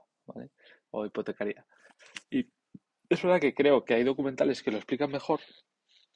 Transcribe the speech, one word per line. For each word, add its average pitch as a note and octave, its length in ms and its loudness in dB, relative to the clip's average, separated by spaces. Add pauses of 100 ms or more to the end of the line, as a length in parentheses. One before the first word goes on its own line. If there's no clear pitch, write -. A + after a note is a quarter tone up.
(260)
¿vale? A#2+ 240 -16 (400)
O G#2+ 160 -6
hipotecaria. G#2 580 -6 (640)
Y - 220 -4 (580)
es F3 140 0
verdad F3+ 180 4
que C#3 140 2
creo C#3 300 4
que B2 100 0
hay A#2 100 4
documentales C3+ 580 0
que A#2+ 100 -2
lo G#2+ 60 -2
explican C#3 320 -4
mejor. C#3+ 300 -4 (760)